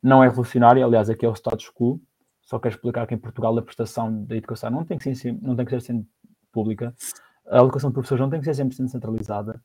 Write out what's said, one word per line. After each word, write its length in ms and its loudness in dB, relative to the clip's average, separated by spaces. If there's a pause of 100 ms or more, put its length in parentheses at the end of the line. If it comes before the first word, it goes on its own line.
Não 220 8
é 40 8
revolucionário, 540 6
aliás, 280 4
aqui 160 -2
é 20 4
o 60 0
status 340 -6
quo, 320 -2 (400)
só 180 -10
quero 160 -4
explicar 320 -6
que 80 -6
em 40 -6
Portugal 400 -2
a 20 0
prestação 640 -6
da 100 -10
educação 360 -8
não 160 -4
tem 100 -8
que 180 -6
ser, 180 -8 (100)
não 120 -4
tem 120 -4
que 60 -6
ser 100 -6
sempre 260 -6 (420)
pública, 440 -6 (500)
a 140 2
alocação 320 4
de 40 -6
professores 260 -2
não 100 0
tem 80 -4
que 60 -8
ser 100 -2
sempre 340 -4
centralizada 760 -8